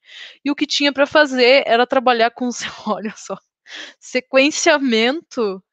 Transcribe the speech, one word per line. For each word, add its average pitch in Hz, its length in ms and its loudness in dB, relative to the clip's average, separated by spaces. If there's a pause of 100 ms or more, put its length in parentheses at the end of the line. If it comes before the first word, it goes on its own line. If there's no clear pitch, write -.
(440)
E 277 60 -4
o 285 40 -4
que 294 120 -4
tinha 285 260 -2
pra 269 140 0
fazer 262 600 4
era 233 200 2
trabalhar 240 440 0
com, 247 200 -6
<laughs> - 360 -12
olha 202 300 -2
só, - 200 -14 (600)
sequenciamento, 262 1600 0 (100)